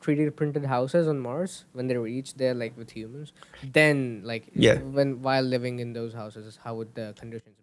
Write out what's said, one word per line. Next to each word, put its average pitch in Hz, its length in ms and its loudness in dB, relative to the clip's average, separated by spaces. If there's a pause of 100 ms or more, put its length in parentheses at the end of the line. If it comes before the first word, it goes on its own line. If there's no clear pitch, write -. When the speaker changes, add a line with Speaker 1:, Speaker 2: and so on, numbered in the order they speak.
Speaker 1:
three 151 140 2
D 147 140 2
printed 147 360 -2
houses 135 420 2
on 147 120 0
Mars, 135 520 -6
when 127 160 -4
they 127 80 0
reach 123 400 -6
there, 127 180 0
like, 120 240 -6
with 117 140 -14
humans, 120 400 -14 (320)
then, 135 600 4
like, 113 280 -8
Speaker 2:
Yeah. 117 260 8
Speaker 1:
when, 135 420 0
while 135 200 2
living 123 380 -2
in 120 140 -6
those 117 200 -8
houses, 107 480 -14
how 117 140 -8
would 113 200 -10
the 107 220 -10
conditions 113 460 -16